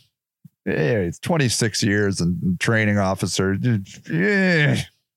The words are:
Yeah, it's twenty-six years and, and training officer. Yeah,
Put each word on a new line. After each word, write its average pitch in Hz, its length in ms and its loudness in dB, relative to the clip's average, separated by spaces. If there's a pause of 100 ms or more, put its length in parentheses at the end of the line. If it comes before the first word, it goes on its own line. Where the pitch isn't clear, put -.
(680)
Yeah, 139 320 0
it's 85 200 -4
twenty-six 127 640 0
years 101 380 0
and, 87 220 0
and 87 180 -2
training 107 380 2
officer. 95 580 0 (540)
Yeah, 175 680 2 (400)